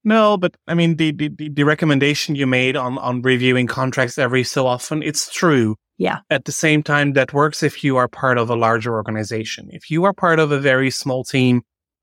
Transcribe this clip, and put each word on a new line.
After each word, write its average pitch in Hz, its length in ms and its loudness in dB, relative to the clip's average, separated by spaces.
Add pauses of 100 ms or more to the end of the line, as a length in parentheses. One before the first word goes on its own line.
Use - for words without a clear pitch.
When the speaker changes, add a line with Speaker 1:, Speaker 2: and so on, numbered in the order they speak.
Speaker 1:
No, 214 360 4
but, 175 180 -2 (100)
I 160 80 -4
mean, 170 220 2
the, 156 160 0
the, 151 160 -4
the, 147 220 -12
the 143 140 0
recommendation 147 720 2
you 139 100 -2
made 127 300 0
on, 127 220 -4
on 123 220 -6
reviewing 127 460 2
contracts 127 520 -2
every 127 260 0
so 135 220 -2
often, 135 360 -4
it's - 280 -6
true. 120 460 2 (220)
Speaker 2:
Yeah. 185 220 -2 (100)
Speaker 1:
At - 160 -2
the 143 60 -8
same 151 300 2
time, 147 320 0
that 135 200 2
works 147 280 0
if 151 220 -2
you 135 120 2
are 123 120 2
part 127 300 0
of 117 100 0
a 120 80 -2
larger 117 380 0
organization. 110 800 -6
If - 180 -14
you 165 140 0
are 196 100 2
part 165 240 2
of 151 140 2
a 139 60 2
very 135 320 2
small 131 340 -4
team, 127 380 2 (400)